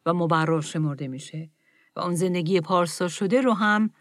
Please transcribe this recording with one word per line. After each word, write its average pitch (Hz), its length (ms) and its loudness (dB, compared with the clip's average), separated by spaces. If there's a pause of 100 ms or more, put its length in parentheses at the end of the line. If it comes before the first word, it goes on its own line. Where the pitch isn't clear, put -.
و 165 80 0
مبرا 165 480 2
شمرده 147 460 -4
می‌شه 156 420 -12 (460)
و - 40 -10
اون 175 160 -2
زندگی 175 460 2
پارسا 175 460 0
شده 202 340 0
رو 254 120 2
هم 208 360 2 (120)